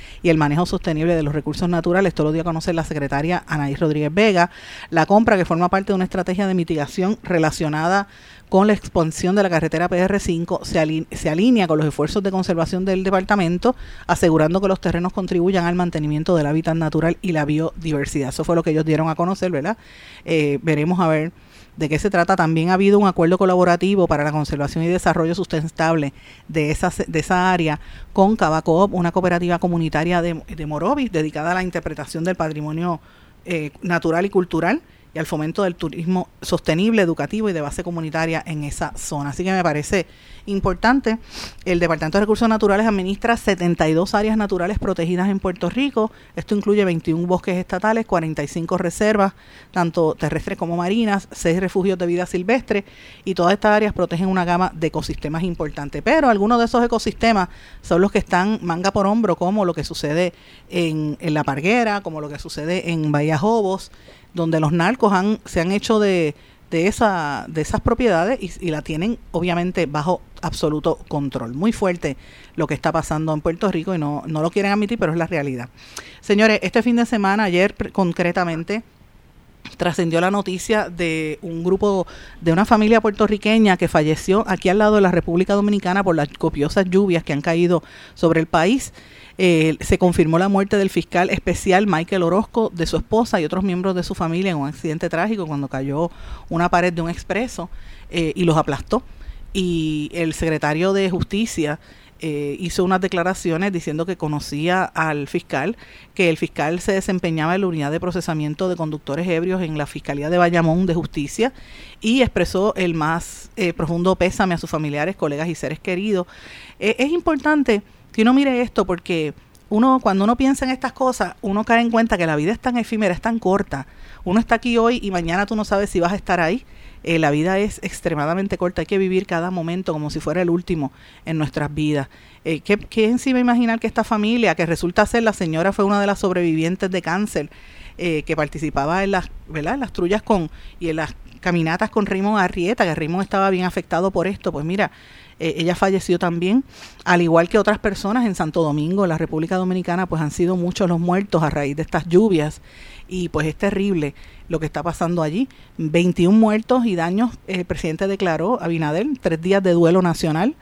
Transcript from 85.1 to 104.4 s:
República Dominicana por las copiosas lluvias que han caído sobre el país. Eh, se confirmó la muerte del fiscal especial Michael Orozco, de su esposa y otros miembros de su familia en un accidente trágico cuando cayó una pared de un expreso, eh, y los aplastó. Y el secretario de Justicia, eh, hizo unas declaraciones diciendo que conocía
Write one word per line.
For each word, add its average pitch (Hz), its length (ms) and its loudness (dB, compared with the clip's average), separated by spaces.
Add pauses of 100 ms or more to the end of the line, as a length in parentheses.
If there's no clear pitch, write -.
República 180 440 2
Dominicana 202 480 0
por 180 120 2
las 143 140 0
copiosas 160 560 0
lluvias 185 380 2
que 170 100 -4
han 160 80 0
caído 170 400 2 (320)
sobre 165 260 2
el 165 60 2
país. 185 480 2 (460)
Eh, 160 420 4
se - 180 2
confirmó 170 400 4
la 196 100 2
muerte 202 280 2
del 196 120 2
fiscal 175 400 0
especial 185 560 0
Michael 175 380 0
Orozco, 208 500 0
de 165 140 -2
su - 100 -2
esposa 220 420 0
y 156 60 0
otros 185 180 -2
miembros 180 300 -2
de 180 80 0
su 190 140 -6
familia 175 340 -2
en 165 80 -2
un 139 100 -4
accidente 156 420 -6
trágico 180 360 -2
cuando 143 220 -4
cayó 139 420 -4 (400)
una 170 200 0
pared 180 220 2
de 170 120 -4
un 165 60 -4
expreso, 185 600 -6 (400)
eh, 165 260 -2
y 185 100 0
los 160 120 4
aplastó. 156 460 -2 (500)
Y 160 600 -2
el 165 200 -2
secretario 156 580 0
de 196 180 0
Justicia, 175 720 -2 (400)
eh, 147 400 -4
hizo 180 240 -2
unas 185 160 2
declaraciones 185 720 -2
diciendo 165 360 -4
que 180 100 -6
conocía 151 640 -2